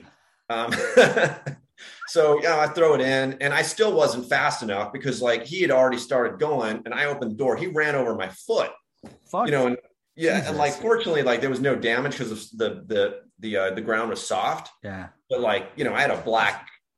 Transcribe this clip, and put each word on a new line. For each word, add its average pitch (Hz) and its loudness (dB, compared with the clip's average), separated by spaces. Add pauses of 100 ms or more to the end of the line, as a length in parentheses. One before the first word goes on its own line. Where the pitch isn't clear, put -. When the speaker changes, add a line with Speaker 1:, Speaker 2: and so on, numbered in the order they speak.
(500)
Speaker 1:
Um, 117 -2
<laughs> - 0
so, 151 4
you 143 -2
know, 160 2
I 151 2
throw 160 4
it 131 4
in 131 2
and 143 0
I 156 2
still 214 0
wasn't 123 2
fast 139 0
enough 104 -4
because, 131 -6
like, 117 2
he 175 -6
had 147 2
already 127 4
started 120 -2
going 117 -2
and 117 -6
I 139 0
opened 127 -4
the 104 -8
door. 123 0
He 180 -6
ran 151 0
over 117 0
my 95 -6
foot. - -2 (600)
Speaker 2:
Fuck. 208 0
Speaker 1:
You 151 0
know, 131 2
and 123 -2 (380)
yeah, 143 0
and, 147 -4
like, 147 2
Speaker 2:
Jesus. - -8
Speaker 1:
fortunately, 220 2
like, 120 2
there 135 0
was 127 -2
no 135 2
damage 120 0
'cause 113 -6
of 107 -8 (180)
the, 98 -2
the, 101 0 (180)
the, 107 -6
uh, 95 0
the 101 -6
ground 110 -2
was 95 -6
soft. 113 -2 (140)
Speaker 2:
Yeah. 92 -12 (200)
Speaker 1:
But, 127 -2
like, 104 0
you 143 -2
know, 107 -2
I 123 2
had 135 2
a 87 -2
black, 104 0 (300)